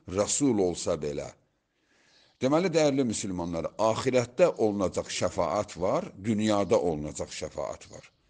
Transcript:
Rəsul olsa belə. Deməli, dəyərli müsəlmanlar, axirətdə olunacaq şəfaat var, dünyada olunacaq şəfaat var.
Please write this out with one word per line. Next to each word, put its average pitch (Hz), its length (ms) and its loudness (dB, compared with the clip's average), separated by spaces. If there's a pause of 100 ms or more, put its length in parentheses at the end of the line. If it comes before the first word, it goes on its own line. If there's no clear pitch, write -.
Rəsul 101 560 2
olsa 87 320 -2
belə. 71 320 -6 (1120)
Deməli, 160 320 2
dəyərli 143 320 4
müsəlmanlar, 87 720 -4
axirətdə 120 800 2
olunacaq 101 540 0
şəfaat 92 680 -2
var, 123 300 -2 (160)
dünyada 107 560 2
olunacaq 76 640 -4
şəfaat - 500 -10
var. - 160 -20 (220)